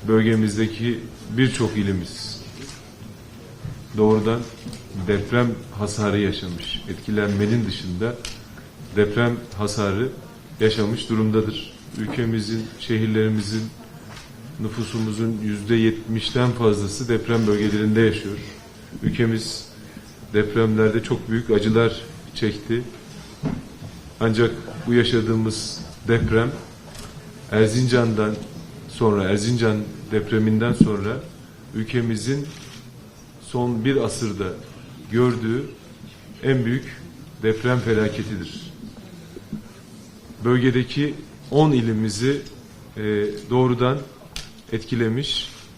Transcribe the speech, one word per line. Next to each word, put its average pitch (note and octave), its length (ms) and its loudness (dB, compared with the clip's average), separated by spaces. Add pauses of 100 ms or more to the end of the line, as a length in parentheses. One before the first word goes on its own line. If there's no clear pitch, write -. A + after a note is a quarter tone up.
(100)
Bölgemizdeki A2 880 4 (380)
birçok A#2+ 400 2
ilimiz F#2+ 640 -4 (1500)
doğrudan G#2+ 440 4 (640)
deprem G#2 400 2 (320)
hasarı G#2 400 0
yaşamış. F2+ 720 -2
Etkilenmenin G#2 800 2
dışında F#2+ 480 -4 (840)
deprem A2+ 400 4 (220)
hasarı G#2 500 0 (520)
yaşamış A2 500 2
durumdadır. A2 640 0 (260)
Ülkemizin, A2+ 680 -2 (140)
şehirlerimizin, G#2+ 800 0 (1000)
nüfusumuzun A2 840 -2
yüzde G#2 320 0
yetmişten A2+ 760 2
fazlası A2 580 0
deprem A#2 380 2
bölgelerinde G#2 540 4
yaşıyor. G#2 360 4 (680)
Ülkemiz A2+ 640 0 (680)
depremlerde A2 680 4
çok - 280 -4
büyük A2+ 200 0
acılar A2 500 4 (340)
çekti. A#2 480 -2 (1400)
Ancak A2+ 300 4 (360)
bu A#2+ 80 2
yaşadığımız A2+ 840 2 (280)
deprem A2+ 420 4 (1000)
Erzincan'dan A2 840 4 (540)
sonra, G2+ 360 2
Erzincan G#2+ 520 2 (360)
depreminden A2 600 2
sonra G#2+ 480 0 (540)
ülkemizin A#2 720 -2 (960)
son B2 420 -2
bir C3+ 120 4
asırda G2+ 500 0 (640)
gördüğü A#2 520 2 (800)
en C3 220 2
büyük B2 380 -4 (400)
deprem A2+ 360 2
felaketidir. G#2+ 920 -2 (1700)
Bölgedeki B2+ 720 2 (360)
on D3+ 220 6
ilimizi, A2+ 720 2 (540)
e, A2 60 -6 (480)
doğrudan B2 480 4 (760)
etkilemiş. A#2 800 -2 (260)